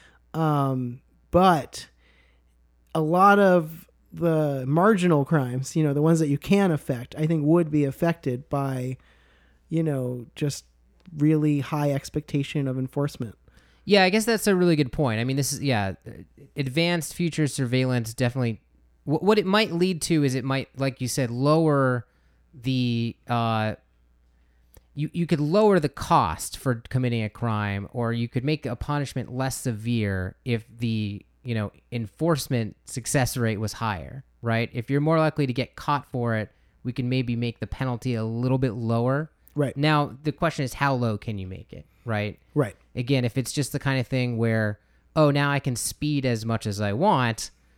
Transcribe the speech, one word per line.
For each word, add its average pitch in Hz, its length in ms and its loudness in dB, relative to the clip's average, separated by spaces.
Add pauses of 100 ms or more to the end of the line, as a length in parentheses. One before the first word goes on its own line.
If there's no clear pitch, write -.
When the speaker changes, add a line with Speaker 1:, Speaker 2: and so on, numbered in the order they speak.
(340)
Speaker 1:
Um, 135 640 0 (300)
but 175 580 4 (1080)
a 160 60 0
lot 185 380 6
of 180 500 4 (240)
the 156 540 0
marginal 175 580 4
crimes, 131 520 -2
you 160 80 2
know, 143 100 2
the 147 80 0
ones 160 160 4
that 160 100 0
you 143 100 2
can 196 340 2
affect, 127 440 -6
I 156 100 -2
think 156 180 0
would 160 260 4
be 147 140 2
affected 135 640 -2
by, 131 480 -4 (720)
you 165 160 -2
know, 127 500 -4
just - 300 -4 (520)
really 151 440 2
high 147 320 -2
expectation 143 760 -4
of 131 100 -4
enforcement. 131 600 -6 (460)
Speaker 2:
Yeah, 190 200 6
I 185 60 4
guess 214 140 2
that's 226 220 0
a 202 80 4
really 175 220 4
good 143 160 0
point. 120 260 0
I 117 60 -2
mean, 135 120 -2
this 139 160 -2
is, 143 80 -8
yeah, 104 340 0 (600)
advanced 160 580 -2
future 156 340 0
surveillance 127 640 -2
definitely, 120 460 -2 (440)
wh-, 151 180 -2
what 214 160 4
it 185 80 2
might 202 260 2
lead 175 300 0
to 160 200 2
is 131 140 2
it 123 80 -4
might, 135 240 -4 (100)
like 135 220 -4
you 127 80 -4
said, 123 240 -2
lower 139 760 2 (480)
the, 120 640 -2 (100)
uh, 113 480 0 (1200)
you, 151 180 -6
you 170 140 -2
could 151 140 2
lower 190 400 4
the 147 80 0
cost - 720 0
for 123 180 -2 (140)
committing 120 340 0
a 107 60 -2
crime, 104 640 -2
or 120 200 -2
you 117 160 -4
could 120 160 -4
make 151 220 -2
a 120 100 -6
punishment 143 580 -6
less 127 220 -4
severe 104 880 -2
if 117 200 -4 (140)
the, 107 460 -4 (180)
you 120 140 -6
know, 104 160 -4 (180)
enforcement 123 920 -2
success 131 520 -2
rate 113 220 0
was 107 140 -4
higher, 107 500 -6 (200)
right? 117 300 0
If 123 180 -6
you're 139 100 2
more 160 180 2
likely 156 300 2
to 123 40 0
get 123 220 -4
caught 147 380 -4
for 120 240 -2
it, 107 140 -4 (340)
we 127 80 -4
can 123 160 -4
maybe 123 260 0
make 117 240 -4
the 110 80 -8
penalty 127 480 -4
a 113 100 -2
little 123 340 0
bit 127 160 0
lower. 120 560 0 (260)
Speaker 1:
Right. 143 200 0
Speaker 2:
Now, 147 460 2
the 156 80 -4
question 147 340 -2
is, 123 100 -6
how 143 200 0
low 117 240 0
can 107 200 -8
you 95 80 -10
make - 260 -14
it, - 120 -16 (200)
right? 104 340 -4 (160)
Speaker 1:
Right. 131 220 0 (180)
Speaker 2:
Again, 123 300 0
if 123 140 -2
it's 123 140 -2
just 143 200 -2
the 143 60 -2
kind 135 200 0
of 120 80 -2
thing 123 300 -2
where, 110 420 0 (380)
oh, 151 140 6
now 143 200 2
I 143 80 0
can 135 180 -2
speed 143 500 -4
as 117 180 0
much 113 220 -2
as 104 140 -4
I 101 120 0
want, 127 580 0 (280)